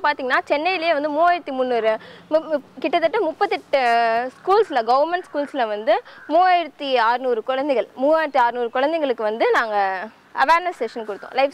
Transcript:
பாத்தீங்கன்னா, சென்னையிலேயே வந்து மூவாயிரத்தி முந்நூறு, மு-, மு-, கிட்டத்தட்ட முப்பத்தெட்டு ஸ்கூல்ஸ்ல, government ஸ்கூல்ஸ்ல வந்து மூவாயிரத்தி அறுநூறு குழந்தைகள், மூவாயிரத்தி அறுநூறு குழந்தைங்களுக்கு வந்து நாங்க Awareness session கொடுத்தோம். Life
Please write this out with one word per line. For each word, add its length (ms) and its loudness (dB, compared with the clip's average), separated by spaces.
பாத்தீங்கன்னா, 400 0
சென்னையிலேயே 500 0
வந்து 180 -2
மூவாயிரத்தி 400 0
முந்நூறு, 460 0
மு-, 40 -8
மு-, 280 0
கிட்டத்தட்ட 400 0
முப்பத்தெட்டு 580 -2
ஸ்கூல்ஸ்ல, 460 0
government 500 2
ஸ்கூல்ஸ்ல 340 -2
வந்து 360 0
மூவாயிரத்தி 640 2
அறுநூறு 500 0
குழந்தைகள், 440 -2
மூவாயிரத்தி 340 2
அறுநூறு 360 0
குழந்தைங்களுக்கு 480 -2
வந்து 300 0
நாங்க 560 0
Awareness 360 2
session 280 -8
கொடுத்தோம். 240 -10
Life 220 0